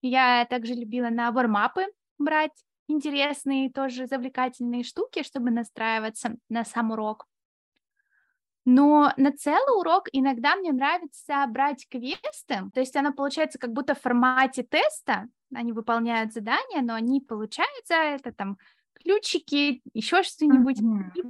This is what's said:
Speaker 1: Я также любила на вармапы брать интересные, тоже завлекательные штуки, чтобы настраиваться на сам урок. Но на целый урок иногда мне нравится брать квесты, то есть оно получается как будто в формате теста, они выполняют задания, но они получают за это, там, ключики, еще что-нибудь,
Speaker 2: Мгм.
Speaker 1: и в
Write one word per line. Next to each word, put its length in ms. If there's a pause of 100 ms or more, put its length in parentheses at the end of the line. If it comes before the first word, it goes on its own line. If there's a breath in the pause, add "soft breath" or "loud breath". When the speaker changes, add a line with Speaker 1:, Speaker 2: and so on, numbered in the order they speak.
Speaker 1:
Я 480
также 240
любила 360
на 220
вармапы 540 (320)
брать 460 (240)
интересные, 840
тоже 360
завлекательные 760
штуки, 400
чтобы 280
настраиваться 840 (120)
на 160
сам 260
урок. 340 (1400)
Но 520
на 160
целый 440
урок 360
иногда 420
мне 160
нравится 800
брать 400
квесты, 840
то 60
есть 160
оно 180
получается 460
как 140
будто 200
в 80
формате 600
теста, 640 (260)
они 200
выполняют 600
задания, 480
но 120
они 260
получают 680
за 80
это, 360
там, 260 (360 soft breath)
ключики, 880 (120)
еще 300
что-нибудь, 580
Speaker 2:
Мгм. 320
Speaker 1:
и 100
в 60